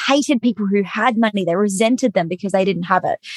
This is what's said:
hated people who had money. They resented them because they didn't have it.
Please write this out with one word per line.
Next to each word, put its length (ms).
hated 340
people 240
who 160
had 360
money. 280
They 120
resented 560
them 140
because 260
they 120
didn't 180
have 200
it. 160